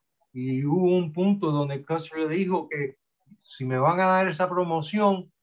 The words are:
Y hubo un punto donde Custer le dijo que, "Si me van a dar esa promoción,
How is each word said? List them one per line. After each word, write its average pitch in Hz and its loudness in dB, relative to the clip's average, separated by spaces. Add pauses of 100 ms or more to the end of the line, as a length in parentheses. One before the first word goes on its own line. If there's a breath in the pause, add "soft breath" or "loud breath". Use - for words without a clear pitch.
(340)
Y 131 -4
hubo 180 2
un 165 -2
punto 190 0
donde 143 -2
Custer 160 -6
le 160 0
dijo 180 -2
que, 143 -8 (440)
"Si - -14
me 127 0
van 165 4
a 185 4
dar 185 4
esa 180 -2
promoción, 180 0 (120)